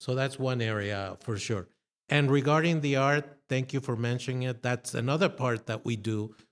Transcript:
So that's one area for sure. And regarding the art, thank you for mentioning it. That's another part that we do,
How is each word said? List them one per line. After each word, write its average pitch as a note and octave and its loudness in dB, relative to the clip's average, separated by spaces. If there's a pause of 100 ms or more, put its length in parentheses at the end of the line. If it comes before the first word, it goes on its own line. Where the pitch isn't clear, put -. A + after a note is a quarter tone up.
So B2+ -2
that's C3+ -2
one B2+ 0
area G2+ -2
for A2 -4
sure. F#2+ -4 (400)
And C#3+ 4
regarding D3+ 4
the C#3 2
art, C#3+ 2 (100)
thank C3 -2
you C3+ -2
for B2+ -2
mentioning B2 -2
it. B2 -6
That's B2 -4
another D3 2
part B2 -2
that A2+ -6
we A#2 -2
do, G#2+ -4 (180)